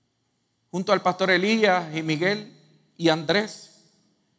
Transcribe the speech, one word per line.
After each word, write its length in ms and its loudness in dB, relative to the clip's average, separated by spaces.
junto 220 -2
al 100 0
pastor 300 2
Elías 640 2
y 60 -4
Miguel 540 -2
y 120 0
Andrés. 760 -4